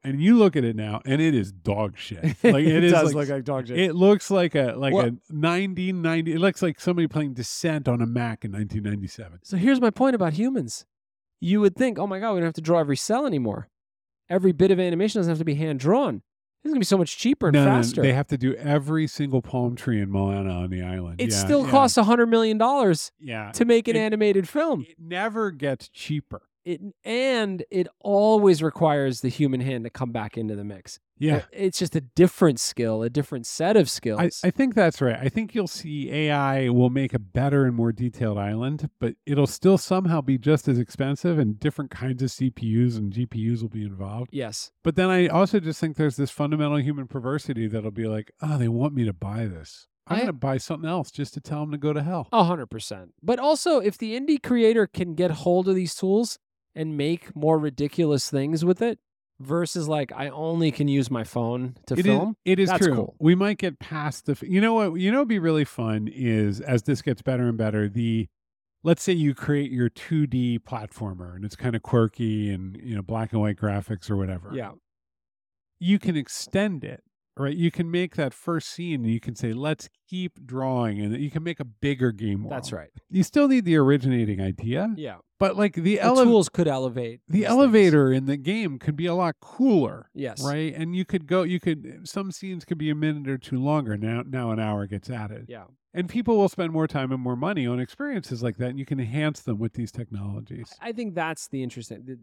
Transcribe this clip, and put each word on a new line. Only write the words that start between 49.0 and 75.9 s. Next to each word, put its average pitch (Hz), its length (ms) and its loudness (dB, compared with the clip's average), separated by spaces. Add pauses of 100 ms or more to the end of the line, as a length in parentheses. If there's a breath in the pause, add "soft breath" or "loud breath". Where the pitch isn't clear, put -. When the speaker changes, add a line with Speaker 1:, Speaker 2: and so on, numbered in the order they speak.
Speaker 1:
to 107 100 -2
buy 107 340 -6
this. - 400 -14 (200)
I'm 170 100 -2
Speaker 2:
I - 40 0
Speaker 1:
gonna 214 120 -2
buy 135 240 -2
something 160 320 -6
else 170 220 -4
just - 240 -8
to 147 60 -12
tell 151 200 -8
'em 151 100 -8
to 147 60 -6
go 147 140 -2
to 147 120 -2
hell." 165 280 -6
Speaker 2:
A 220 140 6
hundred 165 220 -2
percent. 98 440 -12 (100)
But 226 180 0
also, 294 400 2
if 202 180 -2
the 220 200 -4
indie 285 240 0
creator 226 460 4
can 180 280 -4
get 175 160 2
hold 180 380 2
of 190 60 4
these 180 200 -2
tools 202 440 0 (360)
and 156 220 -6
make 156 380 -2
more 156 240 4
ridiculous 147 720 0
things 147 340 0
with 180 160 2
it, 233 160 -2 (420)
versus, 156 480 -4
like, 147 240 -2
"I 139 180 -8
only 160 420 0
can 147 160 0
use 139 240 2
my 117 120 -2
phone 120 520 -4 (100)
to - 80 -4
Speaker 1:
It 131 60 0
is, 180 60 2
Speaker 2:
film," 208 380 2
Speaker 1:
it 185 160 2
is 190 100 4
Speaker 2:
that's 185 160 2
Speaker 1:
true. 147 100 4
Speaker 2:
cool. 110 240 -4
Speaker 1:
We 160 160 6
might 202 240 0
get 175 200 -4
past 151 460 -8
the 147 80 -2
f-, - 80 -10
you 190 180 0
know 226 140 4
what, 208 220 0
you 185 160 0
know 254 80 2
what'd 285 100 2
be 220 100 0
really 160 260 2
fun 107 460 -4
is, 110 480 0
as 123 240 0
this 135 200 -2
gets 123 180 -4
better 123 260 -2
and 117 100 -2
better, 107 300 0
the, 113 400 -2 (560)
let's 165 200 2
say 190 100 0
you 151 220 2
create 143 360 -2
your 123 180 0
two 151 380 -2
D 123 320 -2
platformer 95 760 -10
and 95 100 -10
it's 104 100 -10
kinda 117 240 -4
quirky 110 720 0
and, 95 320 -8
you 117 120 -8
know, 101 80 -6
black 110 280 -6
and 110 100 -2
white 104 160 0
graphics 101 520 -6
or 104 80 -2
whatever. 92 360 -6
Speaker 2:
Yeah. 120 180 -8 (1080)
Speaker 1:
You 190 200 4